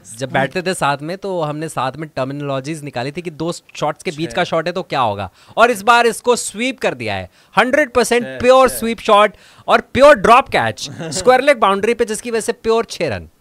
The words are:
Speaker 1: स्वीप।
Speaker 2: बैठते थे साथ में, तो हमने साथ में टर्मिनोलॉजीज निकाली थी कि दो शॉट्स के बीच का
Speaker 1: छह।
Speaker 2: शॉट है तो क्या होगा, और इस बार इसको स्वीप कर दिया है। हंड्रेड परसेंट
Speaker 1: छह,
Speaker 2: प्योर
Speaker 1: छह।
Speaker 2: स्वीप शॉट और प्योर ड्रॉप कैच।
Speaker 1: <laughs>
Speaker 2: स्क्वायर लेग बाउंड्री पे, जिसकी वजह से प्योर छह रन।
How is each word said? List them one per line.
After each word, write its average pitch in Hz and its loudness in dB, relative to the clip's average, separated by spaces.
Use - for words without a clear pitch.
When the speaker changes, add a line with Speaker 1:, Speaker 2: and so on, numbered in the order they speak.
Speaker 1:
स्वीप। 127 -10
Speaker 2:
बैठते 135 -2
थे 180 -4
साथ 143 -2
में, 160 -10
तो 185 -6
हमने 151 -6
साथ 131 -4
में 151 -12
टर्मिनोलॉजीज 143 -6
निकाली 131 -8
थी 175 -10
कि 170 -10
दो 160 -6
शॉट्स - -8
के 180 -6
बीच 160 -6
का 180 -2
Speaker 1:
छह। - -6
Speaker 2:
शॉट 160 -2
है 175 -6
तो 185 -6
क्या 151 -6
होगा, 101 -2
और 240 4
इस 202 -4
बार 233 4
इसको 233 0
स्वीप 240 -6
कर 185 -2
दिया 110 -6
है। 92 -8
हंड्रेड 254 2
परसेंट 240 0
Speaker 1:
छह, 131 -12
Speaker 2:
प्योर 254 6
Speaker 1:
छह। - -10
Speaker 2:
स्वीप 226 -4
शॉट 208 4
और 220 4
प्योर 285 6
ड्रॉप 214 4
कैच। 117 -2
Speaker 1:
<laughs> - -14
Speaker 2:
स्क्वायर 202 2
लेग 277 2
बाउंड्री 208 2
पे, 233 -2
जिसकी 220 -8
वजह 220 -2
से 226 -6
प्योर 226 -2
छह - -6
रन। 90 -6